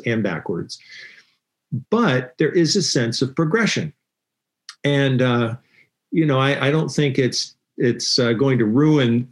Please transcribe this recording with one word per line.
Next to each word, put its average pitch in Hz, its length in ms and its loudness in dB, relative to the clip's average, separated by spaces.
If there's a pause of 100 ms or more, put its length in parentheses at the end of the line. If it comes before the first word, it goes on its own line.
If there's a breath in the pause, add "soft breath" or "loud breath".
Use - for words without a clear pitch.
and 113 180 -2
backwards. 87 560 -6 (1120 loud breath)
But 160 480 0
there 151 140 2
is 170 240 2
a 190 60 0
sense 123 400 0
of 135 120 -4
progression. 165 580 -2 (920)
And, 139 380 2
uh, 120 340 0 (540 soft breath)
you 165 160 2
know, 139 120 2
I, 135 300 0
I - 20 0
don't 156 200 0
think 143 280 0
it's, - 360 -2 (240)
it's, - 400 0
uh, 117 160 2
going 131 240 2
to 113 80 2
ruin 123 640 2